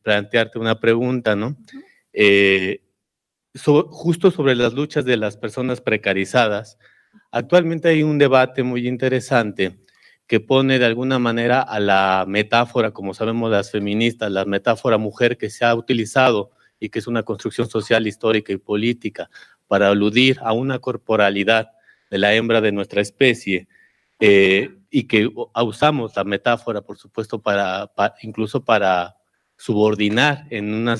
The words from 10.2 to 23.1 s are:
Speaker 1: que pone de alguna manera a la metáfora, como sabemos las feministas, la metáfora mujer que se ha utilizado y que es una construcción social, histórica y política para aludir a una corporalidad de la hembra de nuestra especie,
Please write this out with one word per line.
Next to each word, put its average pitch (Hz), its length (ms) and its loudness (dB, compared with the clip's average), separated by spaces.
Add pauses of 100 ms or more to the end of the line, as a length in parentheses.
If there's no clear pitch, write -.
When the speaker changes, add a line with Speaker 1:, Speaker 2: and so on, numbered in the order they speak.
Speaker 1:
que 113 140 0
pone 135 380 2
de 123 80 2
alguna 127 320 -2
manera 120 420 0
a 107 180 -6
la 95 480 2
metáfora, 110 640 0
como 98 200 -10
sabemos 113 380 -4
las 101 200 0
feministas, 107 600 -2
la 95 140 -2
metáfora 110 500 0
mujer 113 400 -2
que 107 140 -8
se - 160 -4
ha 117 80 2
utilizado 117 760 0 (280)
y 107 80 -8
que 113 120 -8
es - 60 -8
una 117 180 -4
construcción 113 440 -6
social, 113 380 -2
histórica 107 480 -2
y - 20 -4
política 107 720 -4 (400)
para 98 200 2
aludir 107 520 4
a 113 140 -2
una 131 240 -4
corporalidad 107 960 0 (380)
de 101 80 -4
la 104 160 2
hembra 113 280 2
de 104 100 2
nuestra 101 300 -2
especie, 104 680 -2 (520)